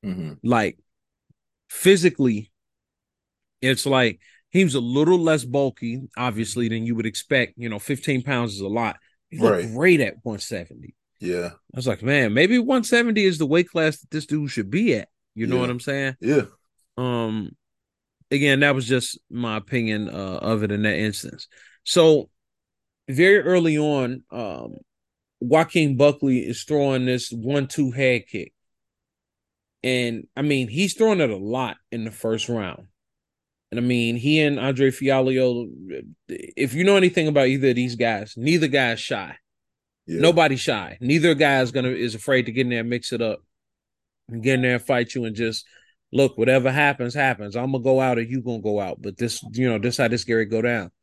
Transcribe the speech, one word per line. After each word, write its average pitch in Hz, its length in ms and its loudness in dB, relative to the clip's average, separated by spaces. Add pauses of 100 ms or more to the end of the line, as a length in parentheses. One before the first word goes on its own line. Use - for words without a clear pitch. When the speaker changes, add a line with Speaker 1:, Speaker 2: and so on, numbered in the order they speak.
Speaker 1:
Mm-hmm. 92 280 -8 (100)
Speaker 2:
Like, 117 340 0 (880)
physically, 151 840 2 (1080)
it's 131 280 0
like 127 320 2 (320)
he 185 120 4
was 143 120 2
a 135 40 0
little 143 380 2
less 160 260 2
bulky, 123 580 -4 (140)
obviously, 117 540 -4
than 113 160 -4
you 117 80 -4
would 110 140 -4
expect. 123 500 -2
You 120 120 -8
know, 107 100 -8
fifteen 131 420 -4
pounds 120 320 -4
is 98 80 -10
a 98 60 -6
lot. 110 300 -2 (340)
He 160 80 -14
looked 196 240 2
Speaker 1:
Right. 113 100 -8
Speaker 2:
great 160 280 4
at 107 200 -4
one 110 160 -8
seventy. 87 560 -12 (260)
Speaker 1:
Yeah. 87 280 -4
Speaker 2:
I - 280 -18
was 127 120 -4
like, 107 160 -4
"Man, 123 320 2
maybe 190 240 4
one 247 240 0
seventy 226 420 2
is 175 140 0
the 156 80 0
weight 170 200 2
class 156 300 -2
that - 140 -20
this 151 160 -8
dude 147 240 -4
should 98 180 -6
be 180 240 0
at." 107 160 -4 (240)
You 113 140 -6
know 120 80 -2
Speaker 1:
Yeah. 127 60 2
Speaker 2:
what 123 100 -2
I'm 123 80 -6
saying? 139 420 -6
Speaker 1:
Yeah. 131 220 2 (540)
Speaker 2:
Um, 117 580 -4 (720)
again, 139 300 2
that 143 160 4
was 127 120 -4
just 123 300 -2 (140)
my 117 260 -4
opinion, 107 520 -4
uh, 95 320 -8
of 107 200 0
it 104 100 -2
in 104 120 -2
that 104 140 0
instance. - 500 -6 (360)
So, 160 460 4 (800)
very 180 300 6
early 165 400 2
on, 135 500 -2
um, 78 460 -10 (640)
Joaquin 151 580 2
Buckley 139 420 4
is 117 240 -8
throwing 139 420 0
this 127 260 -2
one-two 131 600 -2
head 127 360 0
kick. - 260 -10 (1300)
And, 123 520 -2
I 131 60 -4
mean, 139 260 0
he's 175 280 -2
throwing 220 260 2
it 135 80 2
a 104 80 -4
lot 110 400 -4 (140)
in 113 140 -6
the 110 60 -8
first 113 380 -4
round. 110 380 -6 (840)
And, 117 80 -4
I 120 40 0
mean, 120 320 0
he 143 240 2
and 143 200 2
Andre 135 300 2
Fialho, 131 800 0 (580)
if - 460 -6
you 165 100 0
know 196 120 6
anything 180 320 4
about 143 220 4
either 135 200 2
of 123 60 2
these 123 200 -2
guys, 110 400 -2
neither 156 320 2
guy 127 260 2
is 110 60 -8
shy. 98 360 -8 (720)
Speaker 1:
Yeah. 82 140 -4
Speaker 2:
Nobody's 160 400 4
shy. 104 400 -4
Neither 151 340 4
guy 139 260 4
is 123 100 0
gonna, 127 180 0
is 113 260 -4
afraid 127 320 0
to 120 40 -8
get 120 100 -2
in 123 80 0
there 120 100 -2
and 117 100 -6
mix 120 240 -6
it 113 80 -4
up 110 220 -4 (840)
and 117 140 -10
get 131 140 2
in 127 80 0
there 123 120 2
and 117 80 -4
fight 120 300 0
you 123 120 -4
and 110 100 -6
just, 113 300 -4 (460)
"Look, 135 260 2
whatever 127 340 4
happens, 135 420 0
happens. 117 420 -2
I'm 127 160 -4
gonna 131 120 -4
go 131 160 4
out 127 180 2
or 117 40 -2
you 120 200 -6
gonna 113 200 -6
go 104 180 -2
out. 92 220 -8
But 98 160 -10
this, - 260 -4 (100)
you 127 160 2
know, 113 80 0
this 120 200 -2
how 131 100 2
this 113 160 -2
Gary 113 220 0
go 110 160 -2
down." 113 300 -2 (120)